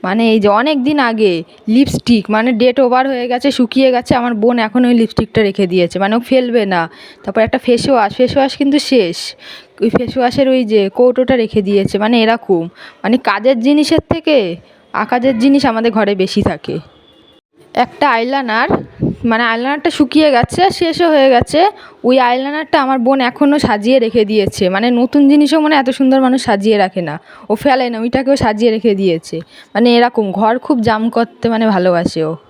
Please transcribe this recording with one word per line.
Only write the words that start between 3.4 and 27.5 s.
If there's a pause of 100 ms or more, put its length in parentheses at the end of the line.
শুকিয়ে
গেছে,
আমার
বোন
এখন
ওই
লিপস্টিকটা
রেখে
দিয়েছে,
মানে
ও
ফেলবে
না। (380)
তারপর
একটা
ফেস
ওয়াশ,
ফেস
ওয়াশ
কিন্তু (100)
শেষ, (640)
ওই
ফেস
ওয়াশের
ওই
যে (140)
কৌটোটা
রেখে
দিয়েছে।
মানে
এরকম, (380)
মানে (120)
কাজের
জিনিসের
থেকে (580)
আকাজের
জিনিস
আমাদের
ঘরে
বেশি
থাকে। (1000)
একটা (100)
আইলাইনার, (560)
মানে
আইলাইনারটা
শুকিয়ে
গেছে, (160)
শেষও
হয়ে
গেছে, (440)
ওই
আইলাইনারটা
আমার
বোন (120)
এখনও
সাজিয়ে
রেখে
দিয়েছে।
মানে
নতুন
জিনিসও
মানে
এত
সুন্দর
মানুষ
সাজিয়ে
রাখে
না, (340)
ও